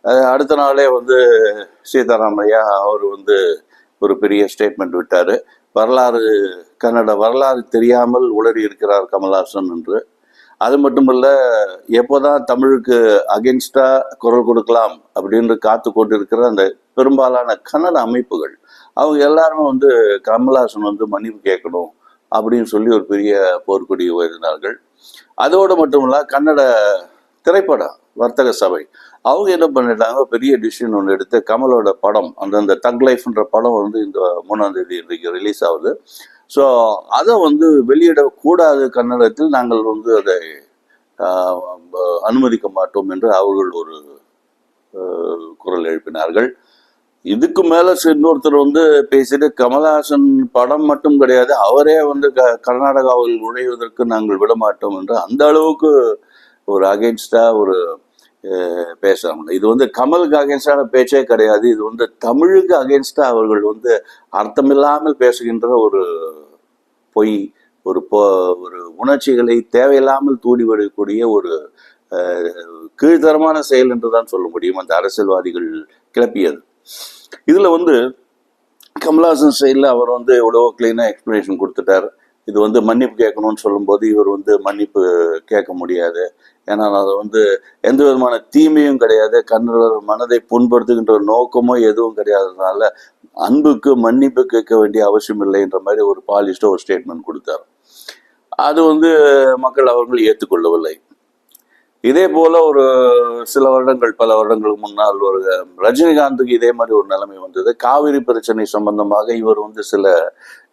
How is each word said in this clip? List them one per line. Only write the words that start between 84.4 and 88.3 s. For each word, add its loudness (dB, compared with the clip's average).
மன்னிப்பு -4
கேட்க -2
முடியாது, -6
ஏன்னா -2
அது -2
வந்து -2
எந்த 2
விதமான 2